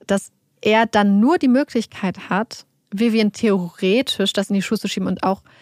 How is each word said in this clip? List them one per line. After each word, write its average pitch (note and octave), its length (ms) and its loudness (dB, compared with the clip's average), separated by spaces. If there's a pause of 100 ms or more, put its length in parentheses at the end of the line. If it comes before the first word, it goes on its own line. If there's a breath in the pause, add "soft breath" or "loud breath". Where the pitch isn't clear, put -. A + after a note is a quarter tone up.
dass - 240 -2 (320)
er A3 240 4
dann G#3 340 4
nur D4 180 4
die C4+ 100 2
Möglichkeit A#3+ 800 -2
hat, G3 340 -4 (320)
Vivian G#3+ 360 2
theoretisch G3 1000 -2
das G3 160 -2
in G3+ 40 0
die F#3+ 80 0
Schuhe - 160 -4
zu - 100 -8
schieben F#3 200 -4
und F#3 160 -4
auch, G3 180 -2 (200 loud breath)